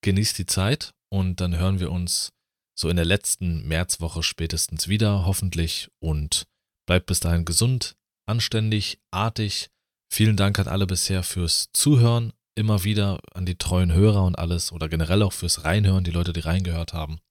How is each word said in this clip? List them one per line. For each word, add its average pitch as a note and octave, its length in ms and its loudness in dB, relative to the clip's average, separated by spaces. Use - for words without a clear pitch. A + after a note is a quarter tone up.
Genießt G2+ 340 0
die F2+ 100 -6
Zeit G#2 460 -2
und F#2 300 -2
dann F2+ 160 0
hören F#2 240 0
wir F2 120 -4
uns F2 400 -4
so E2+ 100 -2
in F2 80 2
der E2+ 100 2
letzten E2+ 600 -2
Märzwoche E2 560 -4
spätestens - 680 -4
wieder, G2+ 360 2
hoffentlich. F2 680 -2
Und D2+ 460 -2
bleibt F2+ 200 2
bis - 140 0
dahin E2+ 240 0
gesund, A2+ 520 0
anständig, A2 760 -2
artig. G#2+ 600 -4
Vielen G#2+ 240 4
Dank G2 220 2
an G2 100 0
alle G2 180 0
bisher F#2 360 -2
fürs - 500 -2
Zuhören, A#2 600 4
immer G#2 260 2
wieder G2+ 360 0
an F#2 140 -6
die F2+ 100 -4
treuen F2+ 360 2
Hörer G2+ 320 6
und F2+ 140 2
alles E2+ 340 -2
oder D#2+ 180 -6
generell E2 320 2
auch G2 100 2
fürs - 320 -4
Reinhören, F#2+ 400 4
die E2+ 60 -2
Leute, E2+ 240 0
die E2+ 60 -4
reingehört E2+ 520 -2
haben. D#2+ 280 -8